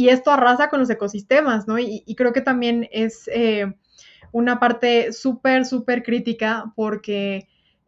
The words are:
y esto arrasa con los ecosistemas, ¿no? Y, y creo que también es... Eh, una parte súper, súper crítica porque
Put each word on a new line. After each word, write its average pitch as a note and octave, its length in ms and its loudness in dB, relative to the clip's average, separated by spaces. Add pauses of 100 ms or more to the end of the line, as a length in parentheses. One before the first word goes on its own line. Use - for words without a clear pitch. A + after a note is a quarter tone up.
y B3 100 6
esto B3+ 200 4
arrasa B3+ 380 4
con D4 100 -2
los B3+ 120 0
ecosistemas, G#3+ 760 0
¿no? A3 140 -2
Y, A3 260 -6
y A3 80 -10
creo B3 180 0
que C4 100 0
también A#3+ 500 -2
es... A3 420 -4
Eh, G#3+ 400 0 (600)
una A#3+ 240 0
parte A#3+ 540 2
súper, C4 540 0
súper B3 360 -4
crítica A3+ 720 -4
porque G#3 760 -6 (400)